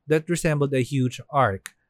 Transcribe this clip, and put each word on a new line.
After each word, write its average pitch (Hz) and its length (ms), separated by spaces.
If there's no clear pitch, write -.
that 156 220
resembled 147 460
a 131 80
huge 127 480
ark, 120 400